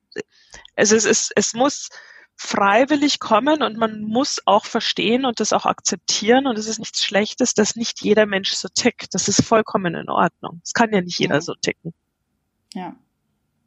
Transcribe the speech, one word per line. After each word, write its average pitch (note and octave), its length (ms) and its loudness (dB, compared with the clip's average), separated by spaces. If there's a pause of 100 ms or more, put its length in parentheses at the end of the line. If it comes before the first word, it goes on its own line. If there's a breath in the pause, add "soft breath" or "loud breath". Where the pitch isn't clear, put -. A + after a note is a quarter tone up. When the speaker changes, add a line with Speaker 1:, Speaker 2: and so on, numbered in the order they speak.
(760 loud breath)
Speaker 1:
also G#3+ 180 4
es A3 120 2
ist, - 280 0
es - 200 0
muss C4 340 -2 (480 loud breath)
freiwillig C4 840 2
kommen C4+ 440 2
und A3 160 -4
man A3 240 -2
muss A3 440 -2
auch G3+ 180 4
verstehen A3+ 600 0
und B3 160 -2
das G#3+ 120 -2
auch - 140 0
akzeptieren. - 800 0
Und A3+ 120 -2
es G#3+ 100 -6
ist A3 100 -6
nichts - 240 -6
Schlechtes, G#3 520 0
dass G#3+ 200 2
nicht - 280 -8
jeder G#3 240 4
Mensch G3 260 -2
so - 160 -6
tickt. - 460 -2
Das - 140 -2
ist - 160 2
vollkommen G3 500 0
in - 160 -8
Ordnung. - 520 -2
Es - 120 -10
kann A3 180 2
ja G3+ 80 2
nicht F3+ 180 -6
jeder - 180 0
Speaker 2:
Mhm. D3+ 40 0
Speaker 1:
so E3 140 -8
ticken. - 400 -6 (800)
Speaker 2:
Ja. F3+ 200 -10 (720)